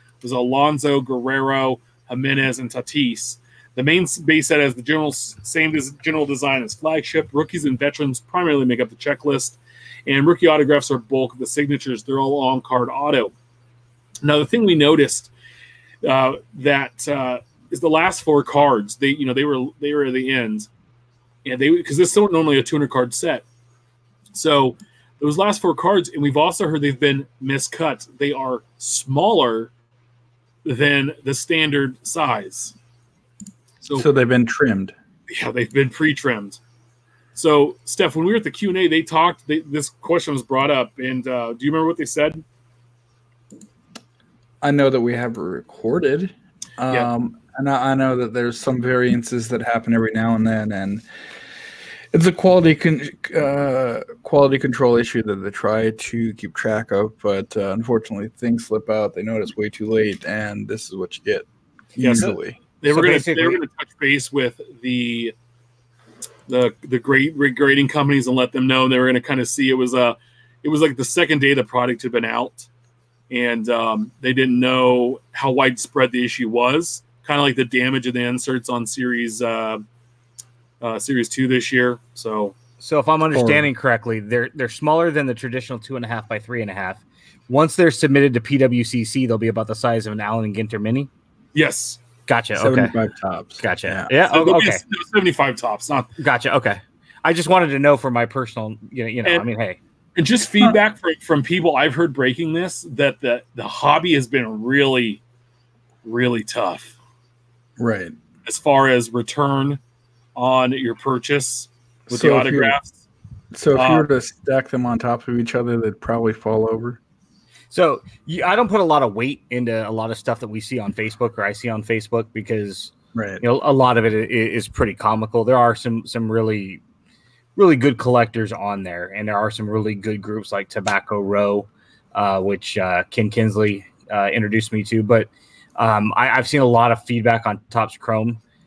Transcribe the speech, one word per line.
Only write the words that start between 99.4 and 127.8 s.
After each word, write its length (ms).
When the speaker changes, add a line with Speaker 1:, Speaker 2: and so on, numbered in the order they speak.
Speaker 3:
I 20
mean, 160
hey. 200
Speaker 1:
And 100
just 220
feedback 520
from, 220
from 220
people 320
I've 200
heard 180
breaking 400
this, 380
that 280
the, 220
the 120
hobby 460
has 140
been 340
really, 640
really 380
tough. 540
Speaker 2:
Right. 320
Speaker 1:
As 120
far 300
as 220
return 680
on 360
your 220
purchase 760
with 100
Speaker 2:
So 60
Speaker 1:
the 100
Speaker 2:
if 80
you, 140
Speaker 1:
autographs. 480
Speaker 2:
so 180
if 60
you 180
Speaker 1:
Uh, 20
Speaker 2:
were 100
to 140
stack 480
them 160
on 140
top 280
of 120
each 160
other, 260
they'd 180
probably 340
fall 380
over. 300
Speaker 3:
So 300
you, 180
I 120
don't 120
put 120
a 40
lot 200
of 100
weight 380
into 360
a 40
lot 180
of 80
stuff 220
that 80
we 120
see 200
on 120
Facebook 460
or 60
I 80
see 180
on 140
Facebook 500
because 600
Speaker 2:
Right. 200
Speaker 3:
you 140
know, 160
a 80
lot 260
of 80
it 80
i-, 200
is 340
pretty 280
comical. 480
There 120
are 200
some, 320
some 240
really, 500
really 180
good 240